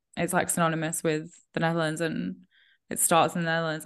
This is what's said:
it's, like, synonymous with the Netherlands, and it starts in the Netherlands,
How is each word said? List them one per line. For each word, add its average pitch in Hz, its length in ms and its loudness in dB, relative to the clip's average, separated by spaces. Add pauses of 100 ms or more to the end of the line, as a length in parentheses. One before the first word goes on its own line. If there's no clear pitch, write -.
(180)
it's, 170 160 -2
like, - 160 2
synonymous 160 520 0
with 160 300 -2 (220)
the - 80 -2
Netherlands, 165 400 0
and 180 460 -4 (420)
it - 100 -6
starts 160 360 4
in 175 60 -2
the 170 40 -2
Netherlands, 165 400 -2